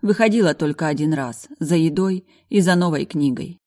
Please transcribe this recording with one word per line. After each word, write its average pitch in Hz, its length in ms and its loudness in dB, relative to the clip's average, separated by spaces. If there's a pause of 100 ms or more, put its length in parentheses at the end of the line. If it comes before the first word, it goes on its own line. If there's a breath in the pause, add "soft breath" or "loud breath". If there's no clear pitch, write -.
Выходила 208 520 2
только 151 340 -2
один 151 260 0
раз, 131 340 -8 (100)
за 165 200 0
едой 185 500 0 (220 soft breath)
и 208 100 2
за 180 160 4
новой 165 300 0
книгой. 143 600 -4